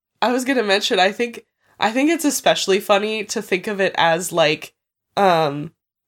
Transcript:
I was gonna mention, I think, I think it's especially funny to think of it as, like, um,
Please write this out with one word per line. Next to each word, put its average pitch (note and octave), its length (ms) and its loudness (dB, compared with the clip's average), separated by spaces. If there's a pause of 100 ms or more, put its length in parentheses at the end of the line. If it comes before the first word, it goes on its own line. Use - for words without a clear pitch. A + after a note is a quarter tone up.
(220)
I A3+ 100 2
was B3+ 140 0
gonna B3+ 180 2
mention, G3+ 360 2
I F#3 120 4
think, A#3+ 340 -6 (340)
I G#3 120 0
think C4 180 2
it's E4 160 0
especially F#3+ 540 2
funny G#3 460 0
to G#3 160 -6
think G3+ 260 -4
of G3+ 120 -4
it F#3+ 180 0
as, E3+ 340 0
like, D#3 420 -2 (420)
um, D#3+ 580 0 (340)